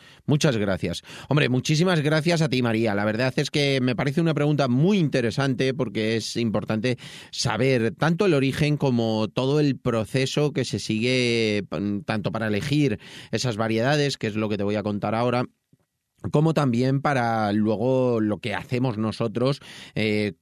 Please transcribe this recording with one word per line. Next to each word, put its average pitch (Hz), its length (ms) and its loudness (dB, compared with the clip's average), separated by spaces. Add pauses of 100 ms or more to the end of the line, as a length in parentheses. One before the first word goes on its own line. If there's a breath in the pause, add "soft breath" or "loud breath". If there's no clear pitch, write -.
(260 loud breath)
Muchas 143 300 2
gracias". 95 460 -2 (260 loud breath)
Hombre, 139 200 4
muchísimas 156 540 2
gracias 156 380 2
a 160 80 2
ti, 123 140 0
María. 113 320 2
La 101 100 0
verdad 110 320 0
es 147 140 0
que 139 320 0
me 123 140 0
parece 139 240 -2
una 165 120 2
pregunta 147 360 2
muy 156 300 4
interesante 131 760 0
porque 110 420 -2
es - 200 -6
importante 113 600 -2 (340 loud breath)
saber 113 580 2
tanto 165 360 0
el 175 80 4
origen 143 420 2
como 113 500 2
todo 135 320 0
el 143 180 2
proceso 131 760 0
que 131 120 -2
se 107 140 -4
sigue, 113 880 0 (400)
tanto 107 240 -2
para 110 160 -4
elegir 110 540 0 (320 loud breath)
esas 113 240 -2
variedades, 120 600 0
que 110 100 -4
es 104 80 -6
lo 110 120 -2
que 104 80 -4
te 101 60 -4
voy 104 140 -2
a 101 80 -4
contar 104 320 -2
ahora, 120 300 0 (840)
como 156 240 2
también 135 480 2
para 117 500 0
luego 117 680 2
lo 104 180 0
que 101 160 -6
hacemos 123 420 -2
nosotros, 113 640 -2 (340 loud breath)
eh, 104 480 0